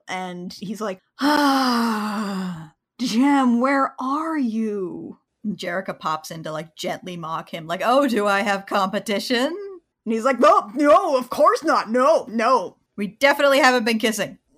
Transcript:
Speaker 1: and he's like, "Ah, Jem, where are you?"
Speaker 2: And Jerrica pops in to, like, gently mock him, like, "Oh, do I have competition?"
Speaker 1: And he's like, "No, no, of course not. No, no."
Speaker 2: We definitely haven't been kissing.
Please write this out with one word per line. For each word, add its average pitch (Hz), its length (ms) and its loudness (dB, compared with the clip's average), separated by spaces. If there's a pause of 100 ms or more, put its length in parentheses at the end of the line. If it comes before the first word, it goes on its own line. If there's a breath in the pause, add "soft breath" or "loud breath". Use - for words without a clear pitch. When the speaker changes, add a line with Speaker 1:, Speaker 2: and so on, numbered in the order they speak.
Speaker 1:
and 180 460 -10
he's 202 280 -10
like, 196 200 -8 (180)
"Ah, 220 1500 -2 (260)
Jem, 254 600 2
where 269 400 0
are 311 380 -4
you?" 208 840 -6 (240)
Speaker 2:
And 202 140 -6
Jerrica 185 400 -6
pops 156 340 -6
in 165 120 -12
to, 160 80 -10
like, 160 240 -10
gently 180 420 -8
mock 160 360 -10
him, 160 140 -10
like, 180 160 -6
"Oh, 269 240 2
do 208 200 0
I 196 140 2
have 196 240 -2
competition?" 214 880 -2 (500)
Speaker 1:
And 226 80 -2
he's 220 100 -2
like, 262 160 2
"No, 302 360 4
no, 302 420 4
of 254 120 -4
course 359 340 4
not. 220 260 0
No, 262 400 4
no." 226 480 0 (180)
Speaker 2:
We 202 120 -4
definitely 277 520 2
haven't 254 260 4
been 226 140 0
kissing. 220 380 -2 (200)